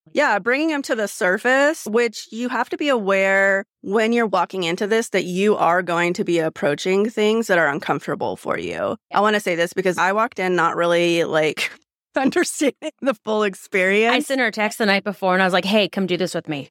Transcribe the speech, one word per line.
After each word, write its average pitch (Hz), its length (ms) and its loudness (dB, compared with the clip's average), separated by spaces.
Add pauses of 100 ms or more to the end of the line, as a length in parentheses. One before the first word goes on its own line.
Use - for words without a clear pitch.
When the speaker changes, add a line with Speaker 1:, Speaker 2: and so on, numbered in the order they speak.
(120)
Speaker 1:
Yeah, 247 260 2
bringing 262 300 0
them 285 140 -2
to 277 120 -2
the 214 140 -2
surface, 254 800 0
which 226 440 -2
you 240 180 -6
have 240 220 -2
to 320 60 -6
be 302 120 -2
aware 196 760 2 (180)
when 220 300 2
you're 233 140 2
walking 185 360 0
into 180 240 -2
this 226 240 0
that 180 140 0
you 185 320 2
are 170 260 2
going 175 320 0
to 208 100 -4
be 170 140 2
approaching 165 720 0
things 220 380 0
that 185 100 2
are 156 100 4
uncomfortable 143 680 -4
for - 200 -4
you. 85 400 -4 (140)
Speaker 2:
Yeah. - 80 0
Speaker 1:
I - 20 2
wanna 208 200 2
say 180 160 -2
this 170 160 -2
because 185 260 -2
I 185 140 2
walked 220 260 -2
in 185 160 0
not 165 220 2
really, 170 480 2
like, - 460 -2 (240)
<laughs> - 220 -10
understanding 294 840 -2
the 247 140 0 (100)
full 214 180 0
experience. 202 720 0
Speaker 2:
I 262 60 0
sent 269 200 -4
her 240 60 0
a 208 60 -2
text 214 260 -4
the 220 80 0
night 196 160 2
before 190 320 0
and 190 80 4
I 190 40 4
was 175 60 0
like, 180 120 2
"Hey, 196 240 2
come 196 180 -2
do 208 100 -2
this 180 160 -2
with 165 160 -6
me." 143 220 -8